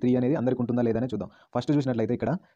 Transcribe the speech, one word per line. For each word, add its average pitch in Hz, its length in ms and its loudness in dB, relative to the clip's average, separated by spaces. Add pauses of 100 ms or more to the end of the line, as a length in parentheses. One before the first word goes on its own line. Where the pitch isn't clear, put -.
త్రీ 123 180 4
అనేది 127 200 2
అందరికీ 127 240 0
ఉంటుందా 120 240 0
లేదా 113 140 0
అని - 100 -2
చూద్దాం. 104 180 -6 (220)
ఫస్ట్ 123 240 -2
చూసినట్లయితే 120 420 0
ఇక్కడ 117 140 0 (240)